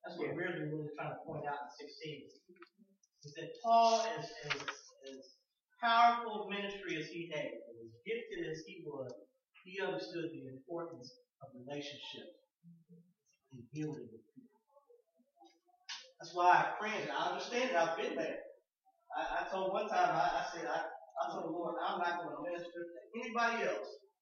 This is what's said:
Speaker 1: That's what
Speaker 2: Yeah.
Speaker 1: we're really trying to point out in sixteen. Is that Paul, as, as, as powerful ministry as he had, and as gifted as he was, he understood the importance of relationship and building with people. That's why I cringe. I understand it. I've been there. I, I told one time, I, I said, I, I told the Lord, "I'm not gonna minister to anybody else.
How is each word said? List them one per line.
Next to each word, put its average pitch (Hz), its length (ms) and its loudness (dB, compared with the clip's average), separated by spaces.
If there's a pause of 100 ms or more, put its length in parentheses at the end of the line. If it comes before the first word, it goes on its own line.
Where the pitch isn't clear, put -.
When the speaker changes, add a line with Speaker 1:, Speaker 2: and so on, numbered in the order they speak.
Speaker 1:
That's - 120 -10
what - 120 -2
Speaker 2:
Yeah. - 60 -4
Speaker 1:
we're 160 340 -2
really 151 260 -4
trying 156 160 -6
to - 140 -8
point 156 220 -6
out 180 180 -2
in - 120 -12
sixteen. - 520 -10 (960)
Is 147 80 -14
that - 160 -8 (140)
Paul, 226 420 8 (120)
as, 156 120 -6 (160)
as, 143 160 -2 (480)
as 135 100 -12 (640)
powerful 233 680 8
ministry 196 520 -2
as - 80 -6
he 170 240 -8
had, 143 180 -2
and 117 320 -12
as 113 80 -14 (140)
gifted 185 460 -4
as - 140 -6
he 170 200 -14
was, 135 260 -6 (540)
he 190 160 -4
understood 170 500 -2
the 131 160 -12
importance 170 640 -8 (300)
of 135 80 -16 (160)
relationship 143 640 -10 (1200)
and 120 120 -14 (100)
building 151 400 -6
with - 180 -20
people. - 300 -20 (1600)
That's 165 120 -14
why 175 220 8
I - 240 4
cringe. 208 320 -2
I 143 220 0
understand 233 380 0
it. - 40 2
I've 165 220 4
been - 180 -2
there. 160 240 -2 (800)
I, - 260 0
I - 60 -4
told 190 240 2
one 202 160 2
time, - 260 6
I, 170 240 4
I - 140 0
said, 170 160 -4
I, - 160 0
I - 480 -4
told - 120 -4
the 160 60 -2
Lord, 160 320 -2
"I'm 196 160 2
not 175 240 2
gonna 156 220 -4
minister 175 400 -4
to - 140 -12 (200)
anybody 226 480 2
else. - 220 -2 (320)